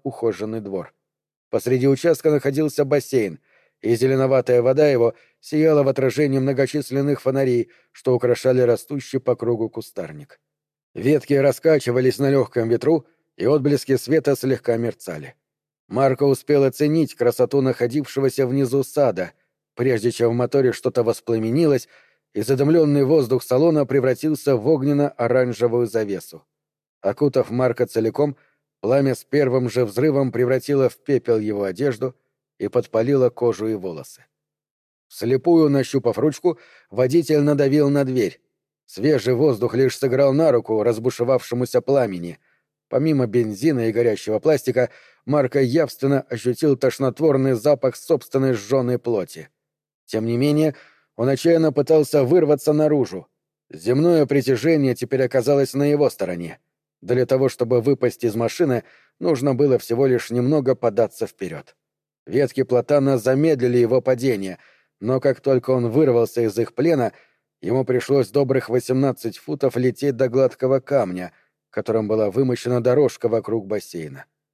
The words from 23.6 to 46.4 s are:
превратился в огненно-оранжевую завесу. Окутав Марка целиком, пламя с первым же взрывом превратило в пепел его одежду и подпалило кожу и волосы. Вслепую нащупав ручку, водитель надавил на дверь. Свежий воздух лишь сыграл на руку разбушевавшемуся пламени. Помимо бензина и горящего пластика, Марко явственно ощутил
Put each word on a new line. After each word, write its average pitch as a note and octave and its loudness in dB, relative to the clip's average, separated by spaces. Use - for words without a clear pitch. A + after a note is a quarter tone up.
превратился C3+ 0
в G#2+ -2
огненно-оранжевую B2 0
завесу. G2+ -6
Окутав B2+ 0
Марка A#2+ 0
целиком, C3+ -2
пламя C3 0
с - -18
первым C3 0
же B2 0
взрывом C3 0
превратило C3 0
в - -6
пепел A#2+ 0
его G#2 -4
одежду A#2 -4
и G2+ -4
подпалило B2 0
кожу A2 -2
и A2 -2
волосы. F2+ -12
Вслепую C#3+ 2
нащупав C3 0
ручку, D#3 -2
водитель D3 0
надавил C#3+ 2
на C#3+ 2
дверь. B2+ -2
Свежий B2 0
воздух A#2+ 0
лишь B2+ 2
сыграл C3+ 2
на D3+ 2
руку A2 0
разбушевавшемуся A#2+ 0
пламени. F#2+ -2
Помимо C3+ 0
бензина A2+ 0
и A2 -2
горящего G#2+ 0
пластика, C3 0
Марко C#3 0
явственно C3+ 0
ощутил B2+ -2